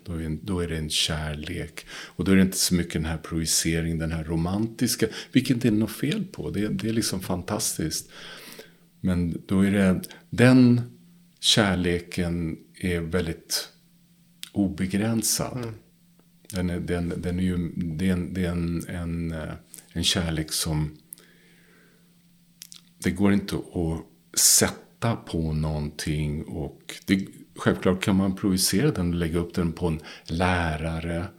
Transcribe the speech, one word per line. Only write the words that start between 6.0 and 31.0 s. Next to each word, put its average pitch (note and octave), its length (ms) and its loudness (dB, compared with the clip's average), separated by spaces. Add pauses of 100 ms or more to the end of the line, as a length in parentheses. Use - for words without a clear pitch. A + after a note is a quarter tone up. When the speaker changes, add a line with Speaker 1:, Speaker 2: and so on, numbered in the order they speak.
Speaker 1:
på. - 180 -8
Det, G2+ 180 -2
det G2+ 220 -2
är A2 40 0
liksom G#2 260 -2
fantastiskt. - 880 -4 (920)
Men F2 460 0
då F#2+ 180 4
är G2 60 4
det, F#2+ 300 4 (280)
den B2 520 8 (580)
kärleken F2 1160 0 (180)
är F2 240 -2
väldigt E2 720 -4 (840)
obegränsad. G#2+ 1080 -2
Speaker 2:
Mm. A#2 180 -8 (760)
Speaker 1:
Den F2+ 180 -2
är, F2 100 -2
den, E2+ 380 -2
den F2 220 -2
är F#2 40 0
ju, F2 320 0
det E2+ 340 -2
är F#2 40 4
en, F2 200 -2
det F2+ 120 -2
är E2+ 60 -2
en, E2+ 360 -2
en, E2+ 440 -4
eh, D#2+ 220 -8 (400)
en E2 100 -2
kärlek D#2+ 480 0
som, D#2 460 -2 (2000)
det F#2+ 80 2
går G2 220 4
inte G2 220 -4
att - 840 -6
sätta - 760 2
på D#2+ 380 -2
någonting D2+ 880 -2
och - 500 -10 (120)
det, G2 220 2 (280)
självklart F#2 480 2
kan G2+ 120 4
man F#2+ 200 2
projicera G2 560 2
den F2 180 0
och E2+ 60 0
lägga E2+ 240 0
upp E2+ 140 -4
den E2+ 200 0
på E2+ 140 -2
en D#2 120 -2 (260)
lärare. E2 1000 -2 (140)